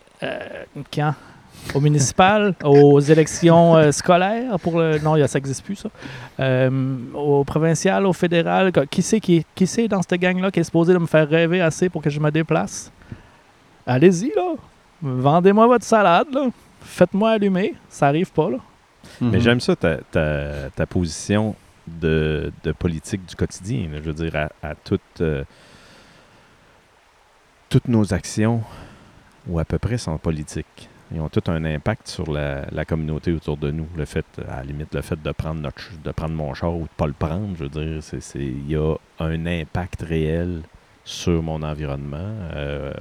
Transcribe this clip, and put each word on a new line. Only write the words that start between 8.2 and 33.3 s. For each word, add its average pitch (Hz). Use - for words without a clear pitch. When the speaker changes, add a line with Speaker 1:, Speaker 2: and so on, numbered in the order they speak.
Speaker 1:
qu-, 143
qui -
c'est 220
qui, 165
qui 185
c'est 233
dans 196
cette 180
gang-là 185
qui 175
est 165
supposé 165
de 185
me 170
faire 156
rêver 165
assez 170
pour 160
que 151
je 147
me 151
déplace ? 160
Allez-y, 175
là. 359
Vendez-moi 165
votre 240
salade, 208
là. 269
Faites-moi 196
allumer. 202
Ça -
arrive 156
pas, 160
là. 247
Speaker 2:
Mais 117
Speaker 3:
Mhm. -
Speaker 2:
j'aime 120
ça, 175
ta, 80
ta, 73
ta 78
position 101
de, 78
de 82
politique 87
du -
quotidien, 98
là. 73
Je 80
veux -
dire, 80
à, 76
à 76
toutes, -
euh, 76
toutes -
nos 107
actions, 110
ou 85
à 78
peu 78
près, 120
sont 80
politiques. -
Ils 82
ont 76
tout 104
un 80
impact 78
sur 80
la, 71
la 78
communauté 80